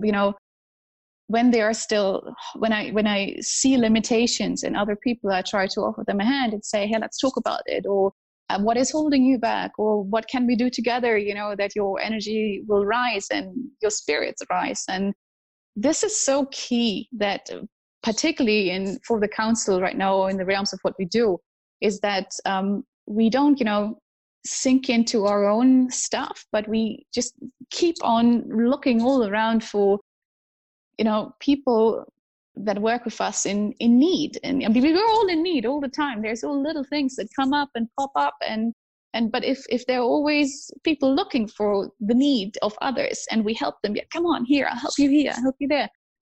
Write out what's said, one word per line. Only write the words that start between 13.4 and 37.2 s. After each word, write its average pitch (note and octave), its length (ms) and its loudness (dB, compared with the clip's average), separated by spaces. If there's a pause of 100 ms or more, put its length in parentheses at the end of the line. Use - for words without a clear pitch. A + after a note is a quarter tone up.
your G#3+ 100 0
spirits - 580 -4
rise?" F3+ 400 -4
And G3 240 -2 (640)
this C#4+ 260 0
is - 180 -2
so C4+ 300 0
key A#3 640 -2
that, G3+ 360 -4
uh, - 120 -12 (420)
particularly G#3+ 680 0
in, F#3+ 360 -4
for A3+ 140 0
the G#3 80 0
council A3 500 0
right F#3 180 -2
now, G3 200 2
or F#3+ 120 2
in G3 80 -2
the F#3 80 -4
realms G3 280 -2
of F#3+ 80 -12
what - 180 -2
we F#3+ 60 -2
do, G#3 340 0 (400)
is F#3+ 220 -2
that, G3+ 280 -2 (160)
um, G3 380 -2 (220)
we A3 240 2
don't, C#4 280 4
you B3 80 0
know, G#3 320 -2 (480)
sink C4 440 2
into A#3 360 2
our G3+ 200 4
own B3+ 440 6
stuff, - 600 -6
but G#3+ 160 -2
we A3 460 -2
just - 220 -4 (340)
keep E4+ 320 0
on A#3 480 4
looking A#3+ 520 2
all B3 260 4
around A3 360 0
for, G3+ 360 2 (1000)
you A3 80 0
know, G#3+ 340 0
people A#3+ 640 2 (500)
that G3+ 260 -4
work A#3 240 0
with G#3+ 160 -6
us G3 240 -4
in, G3+ 340 -2
in A#3 180 6
need. D#4+ 460 2
And, - 200 -2
and A3 100 2
we, B3 80 4
we're E4 260 4
all A4 200 4
in E4+ 160 0
need D#4 220 0
all C#4 140 -2
the C#4 80 -4
time. B3+ 340 -4
There's A3 220 -6
all C#4+ 180 -2
little D4+ 220 -4
things C#4+ 320 -2
that G#3 200 -8